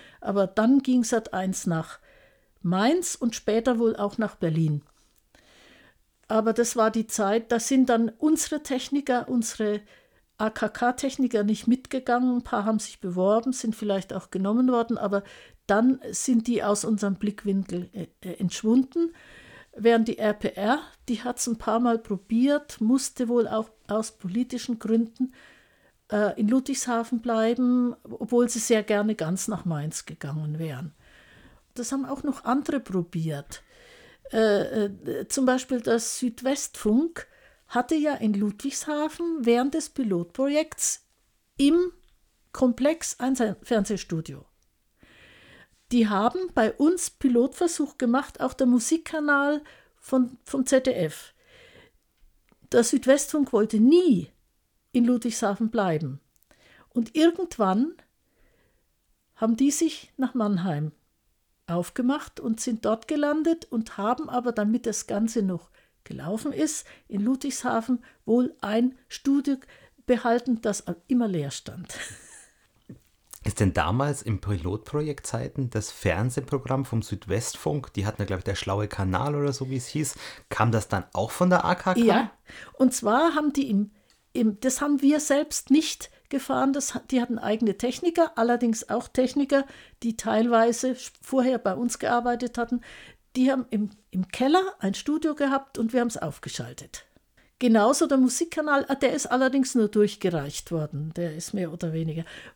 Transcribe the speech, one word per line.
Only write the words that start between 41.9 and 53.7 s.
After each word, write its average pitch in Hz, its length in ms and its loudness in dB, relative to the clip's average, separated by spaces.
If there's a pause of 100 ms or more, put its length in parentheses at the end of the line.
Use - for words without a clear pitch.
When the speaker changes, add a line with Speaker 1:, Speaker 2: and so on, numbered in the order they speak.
Speaker 1:
Komplex 262 640 0
ein 262 160 -2
Se-, 220 260 -2
Fernsehstudio. 185 840 -4 (1500)
Die 226 180 4
haben 214 300 2 (160)
bei 220 180 4
uns 339 380 2
Pilotversuch 269 880 0
gemacht, 254 420 0
auch 262 120 -2
der 269 120 0
Musikkanal 294 960 2 (340)
von, - 480 0
vom 269 220 -2
Z 262 220 4
D 247 60 4
F. 160 420 -6 (1400)
Der 240 120 6
Südwestfunk 277 720 2
wollte 220 260 2